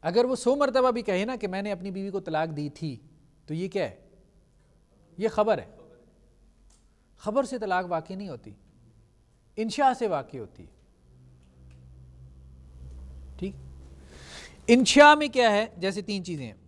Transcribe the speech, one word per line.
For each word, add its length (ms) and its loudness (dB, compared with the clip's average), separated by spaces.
اگر 240 2
وہ 100 0
سو 200 2
مرتبہ 360 2
بھی 100 -2
کہے 240 0
نا 100 -6
کہ 120 -6
میں 140 -4
نے 100 -6
اپنی 200 -8
بیوی 180 -8
کو 100 -4
طلاق 380 -4
دی 120 -6
تھی، 260 -10
تو 80 -8
یہ 140 -6
کیا 220 -4
ہے؟ 60 -16
یہ 100 -2
خبر 300 0
ہے۔ 180 -12
خبر 260 -2
سے 160 -8
طلاق 300 -2
واقع 240 -6
نہیں 160 -12
ہوتی، 220 -14
انشاء 440 0
سے 80 -2
واقع 300 -4
ہوتی 260 -16
ہے۔ 80 -20
ٹھیک؟ 180 -10
انشاء 480 10
میں 120 -2
کیا 240 4
ہے؟ 160 2
جیسے 240 -4
تین 220 -6
چیزیں 220 -8
ہیں 80 -14